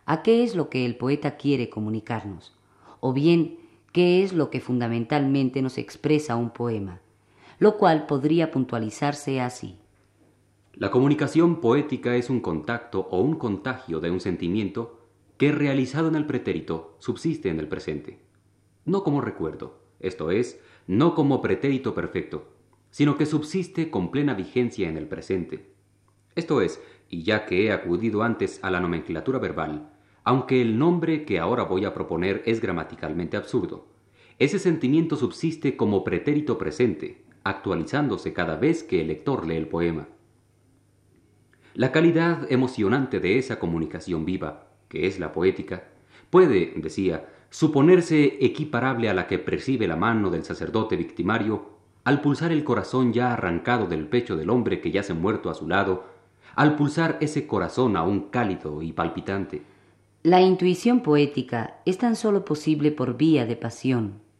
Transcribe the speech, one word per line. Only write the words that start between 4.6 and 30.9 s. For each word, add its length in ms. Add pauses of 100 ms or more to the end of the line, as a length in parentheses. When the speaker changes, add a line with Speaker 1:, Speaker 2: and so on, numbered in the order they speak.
Speaker 1:
fundamentalmente 1000
nos 160
expresa 560
un 160
poema, 500 (600)
lo 160
cual 300
podría 440
puntualizarse 920
así. 380 (920)
Speaker 2:
La 180
comunicación 680
poética 560
es 120
un 120
contacto 680
o 120
un 160
contagio 640
de 100
un 80
sentimiento 880 (300)
que, 160
realizado 560
en 80
el 100
pretérito, 720
subsiste 520
en 100
el 80
presente. 520 (640)
No 200
como 160
recuerdo, 580 (220)
esto 320
es, 260 (280)
no 280
como 280
pretérito 520
perfecto, 540 (420)
sino 260
que 100
subsiste 640
con 200
plena 240
vigencia 540
en 80
el 100
presente. 680 (600)
Esto 280
es, 200 (260)
y 140
ya 220
que 220
he 60
acudido 500
antes 420
a 60
la 100
nomenclatura 580
verbal, 540 (320)
aunque 380
el 160
nombre 460